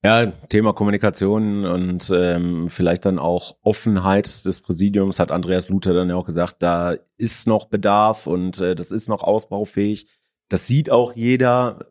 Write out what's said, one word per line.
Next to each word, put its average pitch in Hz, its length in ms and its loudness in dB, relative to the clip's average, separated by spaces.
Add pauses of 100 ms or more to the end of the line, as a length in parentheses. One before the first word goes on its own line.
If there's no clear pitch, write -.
Ja, 113 240 4 (220)
Thema 107 240 4
Kommunikation 104 920 0
und, 90 500 -2
ähm, 87 540 0
vielleicht 87 360 0
dann 95 120 2
auch 87 460 -4
Offenheit 101 840 0
des 95 160 -4
Präsidiums, 98 580 0
hat 82 120 2
Andreas 90 380 -2
Luther 95 260 0
dann 90 140 0
ja 87 60 -2
auch 90 120 -4
gesagt, 85 320 -4
da 87 360 0 (220)
ist - 300 -2
noch 110 180 2
Bedarf 104 640 2
und, 90 320 -4
äh, 90 160 0
das 85 160 -10
ist 110 180 -6
noch 104 140 -4
ausbaufähig. 104 840 -2 (400)
Das 92 200 -2
sieht 143 240 0
auch 120 220 2
jeder 123 760 0